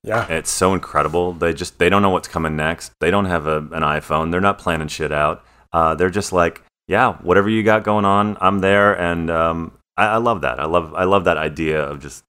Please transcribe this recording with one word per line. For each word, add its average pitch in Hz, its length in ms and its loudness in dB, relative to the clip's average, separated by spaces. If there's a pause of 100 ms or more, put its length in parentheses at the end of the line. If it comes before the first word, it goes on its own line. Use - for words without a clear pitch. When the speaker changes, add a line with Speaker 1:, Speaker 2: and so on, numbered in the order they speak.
Speaker 1:
Yeah. 110 240 -4
Speaker 2:
It's 82 240 -4
so 95 220 2
incredible. 82 600 -2
They 85 200 0
just, 85 260 -10
they 87 80 4
don't 101 140 4
know 98 80 2
what's 90 180 -2
coming 80 300 -4
next. 80 420 -4
They 85 120 0
don't 101 140 2
have 82 220 -2
a, 78 120 0
an 80 220 -8
iPhone. 78 500 -2
They're 90 100 0
not 98 180 0
planning 80 300 -4
shit 76 240 -6
out. 76 300 -2 (280)
Uh, 80 240 2
they're 90 140 2
just 95 240 -4
like, 85 280 0 (260)
"Yeah, 107 340 2
whatever 95 280 4
you 110 140 0
got 107 200 2
going 104 200 2
on, 101 380 2
I'm 98 180 2
there." 101 400 4
And, 85 300 -2
um, 82 420 -2 (240)
I, 107 120 2
I 110 100 0
love 117 240 0
that. 64 180 -4
I 73 60 -4
love, 82 300 -2
I 90 100 -2
love 95 200 4
that 85 120 2
idea 78 440 -2
of 71 200 -8
just 71 280 -18